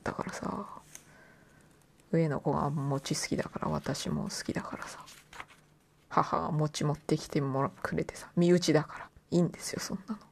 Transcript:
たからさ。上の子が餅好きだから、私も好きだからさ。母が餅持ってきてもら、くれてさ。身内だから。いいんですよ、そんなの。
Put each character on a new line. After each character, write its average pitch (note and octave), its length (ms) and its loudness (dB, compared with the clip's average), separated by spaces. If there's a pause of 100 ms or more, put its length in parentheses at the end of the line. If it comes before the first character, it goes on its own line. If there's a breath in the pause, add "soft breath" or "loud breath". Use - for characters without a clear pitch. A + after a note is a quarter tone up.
た - 100 -4
か - 120 -4
ら - 80 -8
さ。 - 340 -6 (1400 loud breath)
上 E3 180 4
の C#3 120 0
子 - 120 0
が D3+ 180 2
餅 C#3 440 0
好 - 140 -4
き - 80 0
だ - 80 0
か - 140 -8
ら、 - 100 -2
私 - 400 -2
も - 160 -2
好 G3+ 60 -6
き - 240 -6
だ - 80 -4
か - 160 -10
ら - 100 -10
さ。 - 120 -14 (1080)
母 E3 320 2
が E3 120 -2
餅 D3+ 320 0
持 D3 100 2
っ - 40 -12
て D#3 200 0
き - 100 -8
て D3 140 0
も C3+ 220 0
ら、 - 60 0 (120)
く - 120 -4
れ - 100 0
て - 120 -12
さ。 - 180 -16
身 F3 180 8
内 E3+ 200 6
だ D3+ 120 6
か - 140 -14
ら。 - 120 -14 (200)
い E3+ 80 6
い F3 40 8
ん E3 80 4
で - 100 -12
す - 140 -8
よ、 - 60 -4
そ - 140 -6
ん F#3+ 40 -4 (100)
な A3 60 -4
の。 G#3 60 -16 (120)